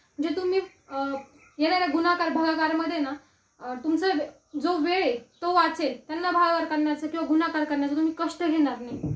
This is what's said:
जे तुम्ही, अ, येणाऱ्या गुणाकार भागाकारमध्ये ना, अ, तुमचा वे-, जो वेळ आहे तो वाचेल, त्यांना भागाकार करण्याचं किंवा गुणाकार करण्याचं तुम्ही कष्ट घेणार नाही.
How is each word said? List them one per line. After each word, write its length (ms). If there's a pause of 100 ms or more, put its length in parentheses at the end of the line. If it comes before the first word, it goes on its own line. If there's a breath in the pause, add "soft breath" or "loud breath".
(240 soft breath)
जे 60
तुम्ही, 300 (300)
अ, 80 (600)
येणाऱ्या 300
गुणाकार 420
भागाकारमध्ये 680
ना, 120 (480 soft breath)
अ, 140
तुमचा 340
वे-, 520
जो 180
वेळ 260
आहे 140 (240)
तो 120
वाचेल, 540
त्यांना 240
भागाकार 340
करण्याचं 420
किंवा 180
गुणाकार 380
करण्याचं 320
तुम्ही 220
कष्ट 260
घेणार 360
नाही. 220 (140)